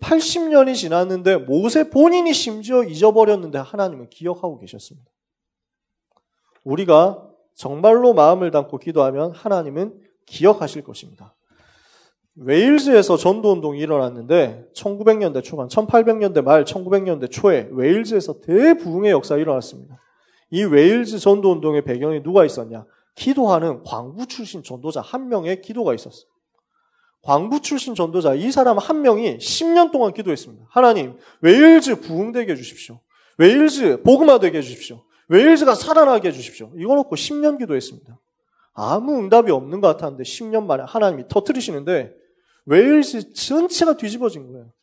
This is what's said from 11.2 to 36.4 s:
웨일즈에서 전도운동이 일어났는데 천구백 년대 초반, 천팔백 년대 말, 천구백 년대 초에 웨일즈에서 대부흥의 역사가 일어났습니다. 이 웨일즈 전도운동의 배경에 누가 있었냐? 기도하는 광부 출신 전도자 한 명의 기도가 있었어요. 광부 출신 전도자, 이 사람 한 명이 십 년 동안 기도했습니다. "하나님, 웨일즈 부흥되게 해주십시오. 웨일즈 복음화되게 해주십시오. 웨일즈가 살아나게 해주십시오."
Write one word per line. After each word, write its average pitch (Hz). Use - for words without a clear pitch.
웨일즈에서 214
전도운동이 180
일어났는데 131
천구백 214
년대 151
초반, 135
천팔백 220
년대 190
말, 151
천구백 185
년대 160
초에 135
웨일즈에서 175
대부흥의 208
역사가 147
일어났습니다. 135
이 180
웨일즈 208
전도운동의 170
배경에 147
누가 175
있었냐? 113
기도하는 185
광부 131
출신 196
전도자 127
한 262
명의 185
기도가 214
있었어요. -
광부 196
출신 269
전도자, 165
이 170
사람 247
한 302
명이 220
십 -
년 339
동안 240
기도했습니다. 151
"하나님, 220
웨일즈 262
부흥되게 202
해주십시오. 120
웨일즈 247
복음화되게 254
해주십시오. 123
웨일즈가 277
살아나게 269
해주십시오." 117